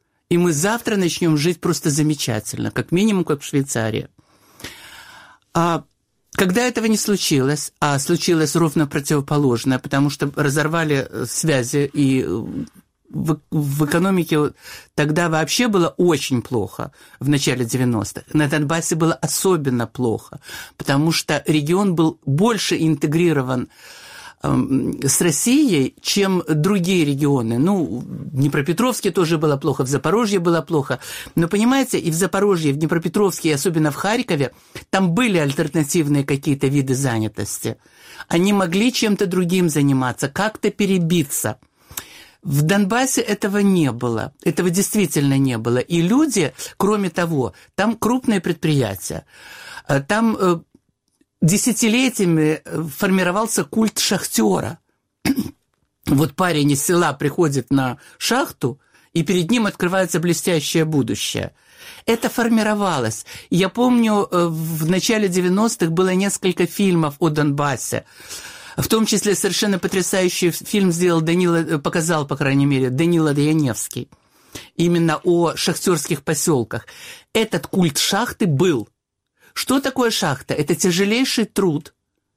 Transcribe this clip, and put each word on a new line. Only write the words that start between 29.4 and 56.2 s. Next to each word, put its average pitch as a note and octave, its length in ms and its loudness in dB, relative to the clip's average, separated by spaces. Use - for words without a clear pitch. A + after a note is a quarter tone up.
плохо, C#3 280 -2
в B2 40 -4
Запорожье G3 500 0
было E3+ 220 2
плохо. C#3+ 400 -2
Но, E3 140 2
понимаете, A#3+ 500 2
и E3 120 -2
в D#3+ 40 -2
Запорожье, F#3 560 0
и - 20 0
в C#3 40 -2
Днепропетровске, E3+ 720 0
и - 20 2
особенно D#3 380 0
в C#3 40 -10
Харькове, F#3+ 580 -2
там F#3+ 220 2
были G#3 260 2
альтернативные C#3+ 840 0
какие-то C#3 420 -2
виды C3+ 280 0
занятости. A2+ 840 -4
Они F#3 240 2
могли G3 400 2
чем-то G#3 340 0
другим F3+ 420 0
заниматься, C#3 600 0
как-то G#3 420 -2
перебиться. E3+ 880 0
В C#3+ 180 0
Донбассе G#3 600 2
этого G#3 360 -2
не F#3+ 320 4
было. A#2 440 -4
Этого F3 240 0
действительно E3+ 720 0
не C3 180 2
было. A#2+ 220 0
И E3+ 240 0
люди, G#3+ 500 2
кроме G3 320 2
того, E3 460 -2
там G#3 220 0
крупные A#3 440 0
предприятия. C#3 840 -2
Э, C#3 120 2
там, G#3+ 380 0
э, F3 200 2
десятилетиями, G3+ 1200 2
э, D3+ 200 -6
формировался F#3+ 680 0
культ A3 340 0
шахтера. F#3 800 0
<clears throat> - 40 0
Вот D3 280 2